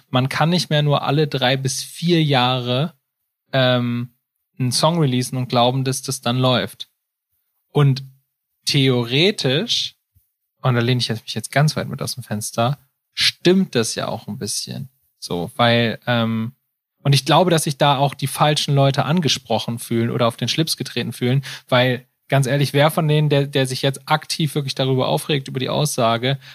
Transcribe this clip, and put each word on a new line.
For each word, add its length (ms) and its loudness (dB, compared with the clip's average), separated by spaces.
man 180 0
kann 200 0
nicht 200 0
mehr 140 2
nur 200 2
alle 240 2
drei 300 0
bis 240 -4
vier 400 0
Jahre, 720 0
ähm, 560 0
einen 140 0
Song 260 2
releasen 380 0
und 120 -4
glauben, 360 2
dass 180 -4
das 180 -6
dann 160 -2
läuft. 520 0
Und 320 2
theoretisch, 1300 0
und 140 0
da 60 2
lehne 180 2
ich 80 -4
jetzt, 160 -6
mich 100 -12
jetzt 180 -10
ganz 240 2
weit 120 -4
mit 140 -8
aus 140 -8
dem 80 -14
Fenster, 540 -4
stimmt 600 2
das 200 0
ja 140 -4
auch 180 -10
ein 100 -10
bisschen. 520 -8
So, 360 -6
weil, 520 2
ähm, 440 -2
und 140 2
ich 80 0
glaube, 280 4
dass 120 2
sich 140 -4
da 200 4
auch 160 0
die 140 -6
falschen 480 0
Leute 300 2
angesprochen 760 -2
fühlen 320 -2
oder 160 0
auf 80 -2
den 140 -4
Schlips 260 -2
getreten 380 -6
fühlen, 300 0
weil, 360 2
ganz 200 2
ehrlich, 260 0
wer 180 4
von 160 0
denen, 220 2
der, 160 2
der 220 0
sich 160 -6
jetzt 260 -2
aktiv 460 -2
wirklich 200 -4
darüber 320 0
aufregt, 400 -2
über 120 -6
die 100 -4
Aussage, 680 0